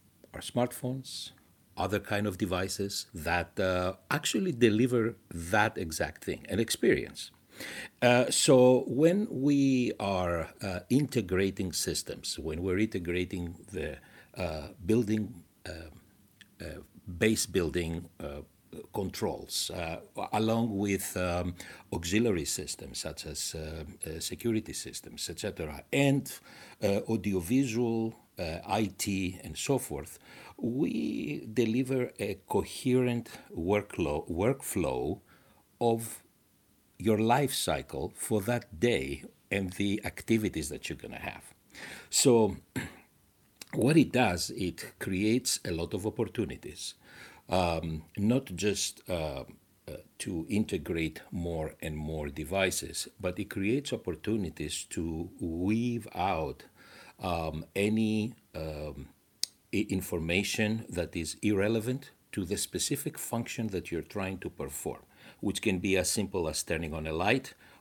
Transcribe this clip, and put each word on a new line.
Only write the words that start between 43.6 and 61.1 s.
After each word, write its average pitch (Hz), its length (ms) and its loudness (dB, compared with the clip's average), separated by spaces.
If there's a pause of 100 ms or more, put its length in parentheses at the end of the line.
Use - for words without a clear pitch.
what 131 220 4
it 147 160 8
does, 104 380 2
it - 480 -4
creates 107 640 2
a 101 60 -4
lot 85 240 -2
of 98 120 -2
opportunities, - 880 -4 (540)
um, 85 540 0 (140)
not 117 300 2 (100)
just, 98 520 -2
uh, 76 360 -4 (420)
uh, - 60 -12 (260)
to 87 300 -6
integrate 82 720 -2 (100)
more 82 500 -4
and 78 160 -6
more 78 320 -4
devices, 90 800 -2 (120)
but 92 180 -2
it 101 120 -6
creates 110 420 -2
opportunities 92 1000 -4
to 82 480 -4
weave 110 760 0
out, 80 500 -2 (560)
um, 82 440 -2 (100)
any, 107 600 2 (200)
um, 76 540 -8 (640)
i-, 101 180 2
information 98 960 0
that 87 260 -4